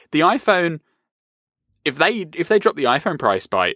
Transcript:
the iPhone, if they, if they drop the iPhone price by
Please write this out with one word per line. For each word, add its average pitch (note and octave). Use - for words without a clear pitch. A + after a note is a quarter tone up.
the D3+
iPhone, F3+
if C3+
they, F#3
if E3
they G3+
drop -
the C#3+
iPhone C#3
price G2
by F#2